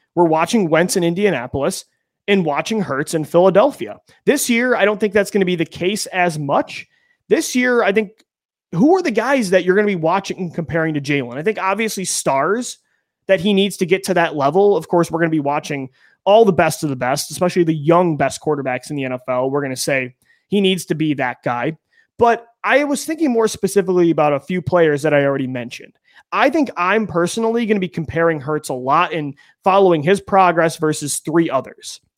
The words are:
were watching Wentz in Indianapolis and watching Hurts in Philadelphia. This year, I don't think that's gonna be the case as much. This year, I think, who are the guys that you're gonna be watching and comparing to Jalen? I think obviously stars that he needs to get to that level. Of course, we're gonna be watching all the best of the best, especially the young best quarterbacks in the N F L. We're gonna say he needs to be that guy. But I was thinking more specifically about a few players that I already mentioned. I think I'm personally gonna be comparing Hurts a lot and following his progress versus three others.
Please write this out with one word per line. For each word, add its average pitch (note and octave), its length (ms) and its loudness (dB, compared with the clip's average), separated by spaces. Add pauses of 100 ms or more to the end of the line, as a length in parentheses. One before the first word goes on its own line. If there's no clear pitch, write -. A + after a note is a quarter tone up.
(160)
were F3 100 4
watching E3 420 2
Wentz E3 300 2
in F3 60 2
Indianapolis E3+ 840 -2 (420)
and G3 160 2
watching D#3+ 380 -2
Hurts C#3+ 320 -4
in D#3 100 -2
Philadelphia. F#3 760 2 (260)
This C#4 240 2
year, A#3+ 260 2
I F#3+ 80 2
don't G#3 160 2
think G#3 140 -2
that's G3+ 180 0
gonna G3 140 2
be F3+ 100 0
the E3 80 -2
case F#3 440 -4
as F3+ 320 -2
much. D3+ 480 -4 (420)
This C#4+ 260 0
year, B3 280 2
I F#3+ 80 2
think, G3+ 340 -4 (480)
who C#4+ 240 4
are F4+ 60 -2
the D#4+ 80 -2
guys A3+ 400 0
that F#3 120 4
you're F#3 120 2
gonna G#3 100 4
be G3+ 100 0
watching E3+ 440 -2
and F3 140 -8
comparing D#3+ 420 -2
to D3 40 -2
Jalen? C3 380 -2
I D3+ 60 -8
think G#3 160 -2
obviously G3 440 -2
stars E3+ 760 -2 (480)
that G3 120 2
he G3+ 140 0
needs G3 240 0
to F#3+ 80 -2
get F#3 200 0
to F#3 100 -2
that E3 200 0
level. F3 400 2
Of E3 120 -4
course, E3+ 240 0
we're D#3+ 80 -4
gonna E3 100 0
be D#3+ 100 -2
watching C#3 500 -4 (360)
all G#3+ 180 6
the G3 80 4
best D#3+ 320 0
of D3+ 60 -4
the C3+ 60 -4
best, B2+ 340 -4
especially F3+ 340 0
the D#3+ 100 0
young D#3+ 440 2
best C#3 240 -4
quarterbacks C3+ 480 -4
in D3+ 60 -6
the C3+ 100 -4
N B2+ 80 -4
F B2+ 140 -8
L. B2+ 220 -2
We're C#3+ 120 -2
gonna C3 140 -6
say C3 400 -4 (320)
he G3+ 120 0
needs F#3+ 280 0
to F3+ 80 -2
be D3+ 180 -2
that B2+ 300 -6
guy. A#2+ 340 -4 (400)
But A#3 300 2 (160)
I B3+ 200 2
was C#4+ 220 -4
thinking D#4 260 -2
more A3+ 160 2
specifically F3+ 640 0
about D3+ 240 2
a C3+ 60 -2
few F#3 200 -4
players D#3 440 2
that D3+ 100 2
I C#3+ 100 4
already C#3 240 0
mentioned. B2 460 -10 (380)
I A3+ 180 2
think C#4 280 0
I'm G3 280 0
personally A3+ 640 -2
gonna G#3 120 0
be F#3 80 -2
comparing D#3+ 540 -2
Hurts D3+ 280 -6
a D3 40 -6
lot D3 400 0
and D3 220 -6 (280)
following F#3 380 4
his F#3+ 180 2
progress F3 580 2
versus D3+ 420 -2
three E3 280 0
others. - 540 -6 (160)